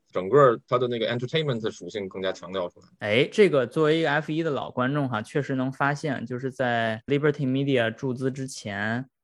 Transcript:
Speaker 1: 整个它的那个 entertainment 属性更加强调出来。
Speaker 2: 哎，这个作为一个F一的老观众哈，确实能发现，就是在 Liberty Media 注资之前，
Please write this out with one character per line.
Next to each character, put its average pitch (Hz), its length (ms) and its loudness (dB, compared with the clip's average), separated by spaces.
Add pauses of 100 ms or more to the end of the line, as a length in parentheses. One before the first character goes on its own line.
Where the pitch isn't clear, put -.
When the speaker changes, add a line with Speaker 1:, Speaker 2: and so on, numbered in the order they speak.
(140)
Speaker 1:
整 92 160 -4
个 127 360 6
它 123 120 0
的 123 100 0
那 120 100 -2
个 113 160 0
entertainment 123 580 -2
属 87 180 -12
性 101 180 -6
更 95 140 -10
加 95 100 -2
强 90 220 -10
调 90 160 -2
出 - 100 -20
来。 - 60 -20 (140)
Speaker 2:
哎， 107 300 2
这 202 200 6
个 131 180 2
作 156 160 0
为 156 160 4
一 - 20 0
个 151 100 2
F 151 200 -2
一 156 100 -2
的 165 80 -2
老 127 220 -4
观 127 220 0
众 143 160 0
哈， 110 120 -2
确 143 200 -4
实 135 140 -2
能 131 140 0
发 143 240 0
现， 139 320 -4
就 123 140 -6
是 135 100 -4
在 117 580 0
Liberty 143 380 2
Media 131 480 2
注 131 200 -4
资 131 180 -2
之 135 160 -8
前， 110 580 -4 (180)